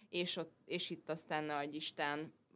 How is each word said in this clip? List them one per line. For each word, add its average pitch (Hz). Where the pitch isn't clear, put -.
és 180
ott, 165
és -
itt 160
aztán, 156
ne 151
adj 147
Isten, 151